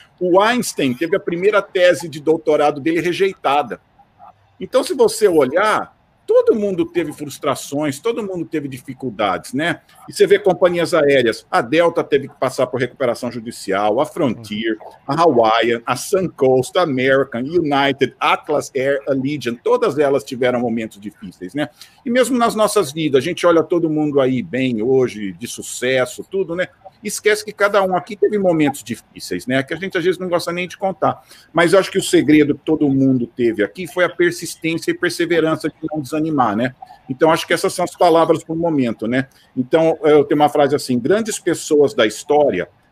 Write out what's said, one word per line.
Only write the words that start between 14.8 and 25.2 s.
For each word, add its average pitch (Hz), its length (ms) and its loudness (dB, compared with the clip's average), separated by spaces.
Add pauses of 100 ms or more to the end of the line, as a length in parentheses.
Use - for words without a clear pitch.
a 147 140 -2
Hawaiian, 117 640 4
a 127 120 -2
Suncoast, 135 840 0
a 185 40 4
American, 135 580 0
United, 139 800 0
Atlas 147 540 -2
Air, 135 320 -2
Allegiant, 135 560 -4
todas 233 360 0
elas 139 240 2
tiveram 123 380 -2
momentos 113 380 -4
difíceis, 92 560 -14
né? 147 140 -4 (380)
E - 20 -4
mesmo 247 300 2
nas 233 160 0
nossas 202 380 0
vidas, 151 260 0
a 127 80 0
gente 175 180 -2
olha 170 180 6
todo 165 280 0
mundo 151 300 0
aí 131 220 2
bem 120 380 -2
hoje, 113 520 0